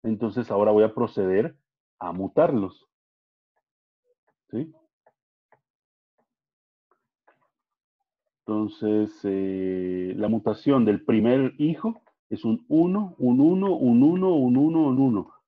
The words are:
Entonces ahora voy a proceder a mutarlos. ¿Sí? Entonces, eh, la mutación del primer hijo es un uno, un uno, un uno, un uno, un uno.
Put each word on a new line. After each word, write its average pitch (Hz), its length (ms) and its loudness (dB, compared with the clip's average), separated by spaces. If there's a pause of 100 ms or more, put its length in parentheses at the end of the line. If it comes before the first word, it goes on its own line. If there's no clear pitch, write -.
Entonces 113 480 -6
ahora 104 180 2
voy 107 140 6
a 110 100 -2
proceder 107 600 -2 (420)
a 90 140 -10
mutarlos. 98 760 -4 (1600)
¿Sí? 151 200 -8 (3750)
Entonces, 107 640 -2 (140)
eh, 92 920 -6
la 104 120 -4
mutación 117 560 0
del 104 200 0
primer 123 540 2
hijo 170 420 -4 (300)
es 107 140 -10
un 113 240 -2
uno, 180 500 0
un 123 220 2
uno, 185 340 2
un 123 300 4
uno, 180 320 2
un 127 200 2
uno, 156 300 2
un 131 140 0
uno. 117 320 0 (160)